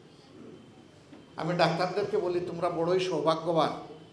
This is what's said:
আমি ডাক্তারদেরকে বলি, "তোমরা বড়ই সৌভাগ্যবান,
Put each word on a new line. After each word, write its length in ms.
আমি 200
ডাক্তারদেরকে 600
বলি, 220
"তোমরা 300
বড়ই 300
সৌভাগ্যবান, 720